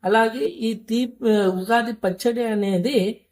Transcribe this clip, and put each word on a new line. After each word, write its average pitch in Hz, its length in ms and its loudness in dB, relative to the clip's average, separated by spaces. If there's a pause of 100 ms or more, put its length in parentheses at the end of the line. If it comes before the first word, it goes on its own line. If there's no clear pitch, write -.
అలాగే 226 420 2
ఈ 226 280 -4
తీ-, 240 440 -4 (420)
ఉగాది 226 340 0
పచ్చడి 233 500 -2
అనేది 208 540 0 (340)